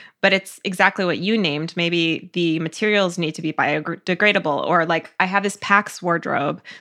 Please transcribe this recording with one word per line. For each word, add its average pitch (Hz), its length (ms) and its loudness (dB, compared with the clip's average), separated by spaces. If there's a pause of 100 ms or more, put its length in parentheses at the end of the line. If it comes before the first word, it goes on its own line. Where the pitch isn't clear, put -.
(200)
but 196 120 4
it's - 320 -2
exactly 196 400 2
what 170 140 0
you 214 200 0
named. 160 380 -2
Maybe 170 560 0
the 165 260 0
materials 185 600 0
need 160 180 -2
to 165 60 -10
be 156 100 -4
biodegradable, 165 1120 0
or, 170 180 2
like, 165 360 -4
I 185 60 4
have 196 180 0
this 202 160 -4
Pax - 420 0
wardrobe 156 580 -2 (200)